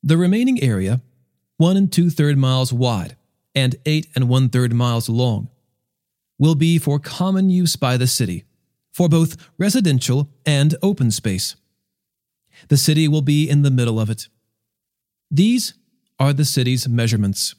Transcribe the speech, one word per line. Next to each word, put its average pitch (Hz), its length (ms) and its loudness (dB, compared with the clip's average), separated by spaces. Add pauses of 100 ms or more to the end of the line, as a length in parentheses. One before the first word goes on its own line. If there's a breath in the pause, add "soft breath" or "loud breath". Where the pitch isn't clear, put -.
The 156 120 2
remaining 220 460 2
area, 107 380 0 (560)
one 175 200 2
and 196 140 0
two-third 156 480 0
miles 131 340 0
wide 120 440 -4 (380)
and 131 200 0 (120)
eight 156 280 -2
and 123 140 0
one-third 123 460 0
miles 117 340 -2
long, 117 400 -2 (880)
will 156 160 4
be 165 240 2
for 143 200 -2
common 190 500 -2
use 180 260 0
by 123 220 -2
the 123 100 0
city, 95 380 -4 (480)
for 175 160 0
both 165 280 2 (220 loud breath)
residential 160 680 0 (160)
and 147 380 2
open 190 280 0
space. 98 460 -6 (1120 soft breath)
The 143 80 4
city 151 320 2
will 151 140 2
be 147 260 0
in 143 140 2
the 143 80 4
middle 120 280 0
of 110 120 -2
it. - 180 -10 (1040)
These 214 440 0 (440)
are 139 160 2
the 147 100 0
city's 127 420 -2
measurements. 113 720 -2